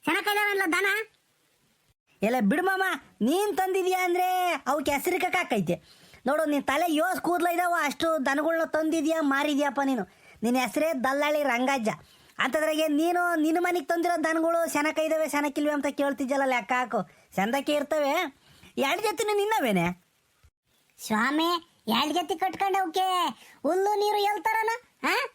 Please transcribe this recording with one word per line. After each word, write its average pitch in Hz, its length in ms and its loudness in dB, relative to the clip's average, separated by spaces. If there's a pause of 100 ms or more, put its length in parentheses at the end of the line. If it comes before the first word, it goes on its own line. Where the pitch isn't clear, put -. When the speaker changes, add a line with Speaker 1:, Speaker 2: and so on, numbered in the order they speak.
Speaker 1:
ಚೆನ್ನಾಗ್ 392 300 0
ಇದಾವಲ್ಲ 403 280 2 (160)
ದನ? 381 80 0 (1400)
Speaker 2:
ಎಲ್ಲ 226 180 0
ಬಿಡು 254 240 2
ಮಾಮ, 381 200 0 (380)
ನೀನ್ 349 360 0
ತಂದಿದ್ಯಾ 370 460 0
ಅಂದ್ರೆ 359 480 0
ಅವಕ್ಕೆ 294 400 -2
ಹೆಸರು 339 300 0
ಕಕ್ಕಾಕೈತೆ. 320 640 -2 (440)
ನೋಡು, 311 180 2
ನೀನ್ 294 180 0
ತಲೆ 294 260 0
ಯೋಸ್ 320 320 0
ಕೂದ್ಲ 339 260 0
ಇದಾವ, 349 340 0
ಅಷ್ಟು 302 440 0
ದನಗಳ್ನ 311 380 0
ತಂದಿದ್ಯಾ, 320 580 0
ಮಾರಿದ್ಯಪ್ಪ 285 640 0
ನೀನು. 254 180 0 (400)
ನಿನ್ 240 140 2
ಹೆಸರೇ 294 360 0
ದಲ್ಲಾಳಿ 294 500 0
ರಂಗಜ್ಜ. 254 460 0 (500)
ಅಂತದ್ರಾಗೆ 311 480 0
ನೀನು 339 480 2
ನಿನ್ನ 320 260 2
ಮನೆಗ್ 349 280 -2
ತಂದಿರೋ 339 340 0
ದನಗಳು 330 460 0
ಸೆನಕ 302 300 0
ಇದಾವೆ, 311 280 0
ಸೆನಕಿಲ್ವೆ 294 460 0
ಅಂತ 285 140 -2
ಕೇಳ್ತಿದ್ಯಲ್ಲ, 277 580 0
ಲೆಕ್ಕ 262 260 0
ಹಾಕು. 240 380 -2 (260)
ಸೆಂದಕ್ಕೆ 269 380 0
ಇರ್ತವೆ. 294 680 0 (380)
ಎರಡ್ 277 240 0
ಜೊತೆನೂ 427 360 0
ನಿನ್ನವೇನೆ? 240 720 0 (960)
Speaker 1:
ಸ್ವಾಮಿ, 269 420 0 (400)
ಎರಡ್ 254 260 0
ಜೊತೆ 349 220 -2
ಕಟ್ಕೊಂಡ್ 381 420 -2
ಅವಕ್ಕೆ 370 480 0 (380)
ಹುಲ್ಲು 392 320 0
ನೀರು 415 220 0
ಎಲ್ತಾರನ? 415 520 0 (380)
ಹಾ? 480 280 0